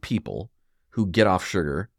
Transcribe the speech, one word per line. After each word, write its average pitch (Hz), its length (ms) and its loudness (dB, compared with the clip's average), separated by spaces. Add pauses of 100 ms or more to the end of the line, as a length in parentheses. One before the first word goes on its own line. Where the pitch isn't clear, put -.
people - 500 -6 (400)
who 110 140 0
get 107 220 4
off 92 180 2
sugar, 82 540 -2